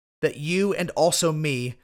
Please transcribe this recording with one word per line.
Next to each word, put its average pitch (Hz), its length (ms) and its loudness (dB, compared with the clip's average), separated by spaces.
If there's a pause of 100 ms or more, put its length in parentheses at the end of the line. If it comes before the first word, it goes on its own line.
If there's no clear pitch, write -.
(220)
that 151 160 0
you 180 380 0
and 175 160 -4
also 165 400 2
me 135 520 -2